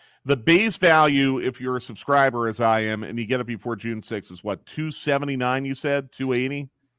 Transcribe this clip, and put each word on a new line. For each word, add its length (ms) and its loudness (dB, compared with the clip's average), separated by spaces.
the 140 0
base 400 2
value, 600 4
if 220 -4
you're 160 -4
a 40 -6
subscriber 680 0
as 120 -4
I 200 4
am, 240 -2
and 160 -8
you 60 -6
get 140 0
it 60 -4
before 300 -6
June 260 -8
sixth, 300 -8
is 120 -18
what, 220 -6
two 240 -8
seventy-nine, 760 -2
you 100 -4
said? 360 -2
Two 220 -4
eighty? 340 -2